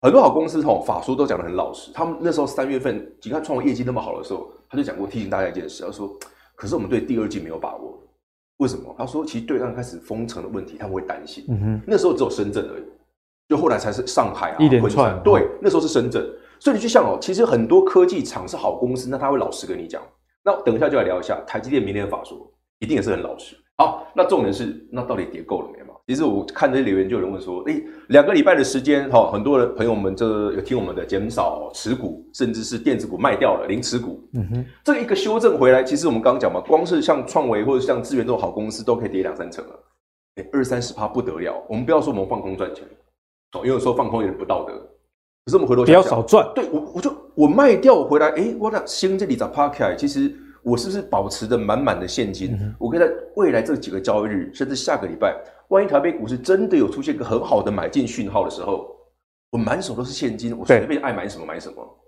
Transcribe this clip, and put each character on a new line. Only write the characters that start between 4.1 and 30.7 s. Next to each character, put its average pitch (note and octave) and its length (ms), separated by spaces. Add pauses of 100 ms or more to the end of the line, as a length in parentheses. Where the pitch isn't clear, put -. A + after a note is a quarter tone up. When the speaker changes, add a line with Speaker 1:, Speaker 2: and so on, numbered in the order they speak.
Speaker 1:
的 F2 60
时 G2 100
候， - 160 (200)
他 B2+ 80
就 C#3+ 60
讲 - 140
过， G2 80
提 A2+ 140
醒 G2 100
大 G2 120
家 F#2 80
一 - 40
件 F2 140
事， - 160
他 F2+ 80
说 G2+ 180 (460)
：“可 - 100
是 G#2+ 80
我 E3 60
们 G2+ 100
对 C3+ 120
第 B2 180
二 G#2+ 80
季 - 120
没 D#2+ 100
有 D#2+ 80
把 - 180
握。” - 260 (580)
为 C3+ 80
什 - 120
么？ - 180
他 A#2+ 80
说 D3+ 220
：“其 A#2 120
实 A#2 60
对 C3+ 140
岸 A#2+ 160
开 B2 80
始 E2+ 140
封 A2+ 280
城 A#2 160
的 F#2+ 60
问 G2 180
题， - 140
他 G#2 80
们 F#2+ 80
会 F#2 60
担 - 260
心。” - 240
Speaker 2:
嗯 G#2+ 80
哼。 G#2+ 260
Speaker 1:
那 G#3 120
时 F3+ 80
候 F3 80
只 C#3 100
有 A#2 60
深 G2+ 200
圳 - 140 (100)
而 - 60
已， - 40 (680)
就 D3+ 80
后 E3 100
来 A#2+ 100
才 G#2+ 140
是 A#2+ 160
上 A2 260
海 F2+ 180
啊、 - 60
Speaker 2:
一 D#3 120
连 B2+ 120
串。 G#2+ 120
Speaker 1:
昆 C#3 120
山。 F#2 160
对， F3+ 260 (140)
那 G3 80
时 F#3 60
候 D#3+ 60
是 D#3+ 80
深 B2 200
圳。 A#2+ 160 (340)
所 C#4+ 120
以 A#3+ 40
你 G3+ 60
去 A#3 60
想 A3+ 160
哦， G2+ 160
其 - 140
实 G3+ 120
很 A2+ 220
多 F#3+ 160
科 F#3 220
技 F3+ 180
厂 F#2 240
是 - 80
好 - 200
公 B2 200
司， B2+ 140
那 C3+ 80
他 C3+ 120
会 C#3 80
老 G2+ 140
实 - 160
跟 F2+ 100
你 F2 80
讲。 - 160 (440)
那 G3 160
等 - 120
一 A2 60
下 D3+ 80
就 C#3+ 100
来 G#2+ 60
聊 F2+ 160
一 F2 40
下 - 220
台 - 140
积 B2 100
电 C3+ 120
明 G2+ 120
天 G2+ 120
的 F#2+ 40
法 - 140
说， - 140 (420)
一 A2+ 60
定 C#3 100
也 A2 60
是 A2+ 80
很 F2 120
老 - 160
实。 - 180 (220)
好， - 360
那 F3+ 100
重 F3+ 180
点 A2+ 120
是， - 380
那 A#2+ 100
到 - 140
底 F#2 100
跌 - 160
够 - 200
了 - 140
没 - 80
嘛？ - 100 (120)
其 B2 80
实 C#3+ 100
我 G2+ 220
看 - 260
这 C3 60
些 C3+ 60
留 G2 160
言， F#2+ 100
就 A#2+ 60
有 G2 60
人 F#2 100
问 F#2 100
说 F#2 240
：“诶， - 180 (260)
两 C#3 140
个 G3+ 100
礼 D3+ 100
拜 F3+ 120
的 C#3+ 80
时 C3+ 160
间， C#3 300
哈， - 220
很 G#2 100
多 C3+ 160
人 A#2+ 160
朋 A2+ 120
友 A#2 100
们 F#2+ 200
这 A#2 100 (260)
有 G2 100
听 B2+ 160